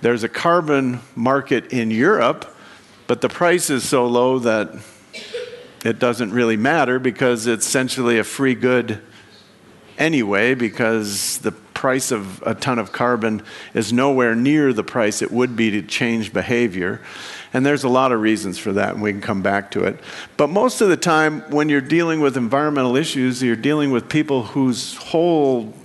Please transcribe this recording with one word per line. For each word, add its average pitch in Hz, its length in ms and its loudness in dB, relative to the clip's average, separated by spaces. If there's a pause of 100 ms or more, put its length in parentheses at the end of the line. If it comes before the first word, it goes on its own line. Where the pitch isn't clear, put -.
There's 117 220 2
a 113 40 -2
carbon 147 720 0 (140)
market 127 580 0
in 117 180 -2
Europe, 123 640 2 (520)
but - 140 0
the 123 80 0
price 175 420 2
is 127 180 -2
so 127 180 2
low 123 340 4
that 110 280 0 (1160)
it 113 140 -2
doesn't 117 340 0
really 113 240 2
matter 131 420 2
because 123 480 0
it's 113 200 0
essentially 127 520 0
a 104 60 2
free 131 300 0
good 113 460 0 (1000)
anyway, 120 560 2
because 110 840 -2
the 110 140 -4
price - 580 -2
of 98 360 -6
a 113 80 -2
ton 123 240 -2
of 104 140 -6
carbon 113 500 0 (320)
is 113 180 -2
nowhere 127 420 2
near 139 380 2
the 107 120 -2
price 107 380 -2
it - 80 -4
would 123 260 0
be 113 140 2
to 101 120 -2
change 113 500 -4
behavior. 101 680 -2 (520)
And 131 140 2
there's 143 180 0
a 135 40 2
lot 127 240 4
of 113 80 0
reasons 98 380 0
for 101 140 -4
that, 98 220 0
and 104 80 -8
we 104 100 -2
can 101 80 -6
come 98 220 -4
back 98 300 0
to 95 120 0
it. 92 140 -2 (380)
But 147 120 4
most 208 320 0
of 214 80 4
the 160 80 4
time, 156 440 2 (100)
when 147 180 2
you're 143 120 4
dealing 160 400 0
with 135 160 2
environmental 131 600 0
issues, 131 460 -2
you're 120 140 2
dealing 143 340 0
with 123 180 -2
people 143 360 0
whose 127 520 -2
whole 143 800 0 (100)